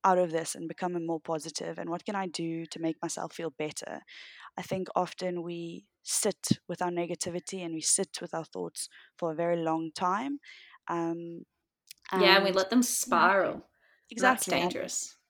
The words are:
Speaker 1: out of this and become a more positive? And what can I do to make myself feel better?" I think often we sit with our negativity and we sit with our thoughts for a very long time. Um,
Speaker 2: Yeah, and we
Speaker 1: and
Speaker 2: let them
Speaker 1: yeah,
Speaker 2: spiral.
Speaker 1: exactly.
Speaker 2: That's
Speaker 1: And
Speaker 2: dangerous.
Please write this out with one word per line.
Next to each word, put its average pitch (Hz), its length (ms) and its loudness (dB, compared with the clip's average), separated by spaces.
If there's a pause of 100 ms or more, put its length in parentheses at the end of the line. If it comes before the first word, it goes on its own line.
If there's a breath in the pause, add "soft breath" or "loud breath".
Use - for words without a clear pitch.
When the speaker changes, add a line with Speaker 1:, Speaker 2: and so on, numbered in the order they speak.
Speaker 1:
out 185 140 8
of 175 120 2
this 160 240 -2
and 165 140 -8
become 180 280 -4
a 170 40 -2
more 165 200 -4
positive? 160 580 -6
And 170 120 -6
what 175 140 -6
can 208 120 -4
I 190 100 -2
do 165 400 -4
to - 140 -12
make 160 220 0
myself - 320 -4
feel 165 160 -6
better?" - 500 -8 (560 loud breath)
I 180 60 -8
think 190 320 -4
often 175 480 0
we 170 440 -8 (160)
sit - 560 0 (100)
with 175 140 -4
our 180 80 0
negativity 175 760 -4
and 165 100 -6
we 156 60 -6
sit - 400 0
with 175 140 -10
our 160 100 -4
thoughts - 440 -8 (300 soft breath)
for 165 120 -2
a 151 40 -4
very 170 220 2
long 160 380 0
time. 226 440 -2 (500 loud breath)
Um, 170 560 -4 (680)
Speaker 2:
Yeah, 190 200 10
and 196 100 8
we 190 60 4
Speaker 1:
and - 20 0
Speaker 2:
let 190 160 2
them 247 120 6 (260)
Speaker 1:
yeah, 170 220 6
Speaker 2:
spiral. 190 360 2 (460)
Speaker 1:
exactly. 226 60 -12
Speaker 2:
That's 247 300 4 (140)
Speaker 1:
And 175 140 0
Speaker 2:
dangerous. - 420 -6 (120)